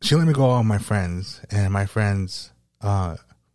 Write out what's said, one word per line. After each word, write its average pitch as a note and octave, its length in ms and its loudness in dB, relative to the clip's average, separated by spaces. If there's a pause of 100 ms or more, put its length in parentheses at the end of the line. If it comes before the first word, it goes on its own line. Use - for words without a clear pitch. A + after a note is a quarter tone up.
she - 140 2
let E3 120 4
me D#3 60 4
go C3 180 4
out B2 80 2
with A2 80 2
my G#2+ 100 2
friends, F2+ 640 -4 (100)
and G2+ 220 0
my G2 120 0
friends, G2 680 -4 (300)
uh, G2 360 -2 (380)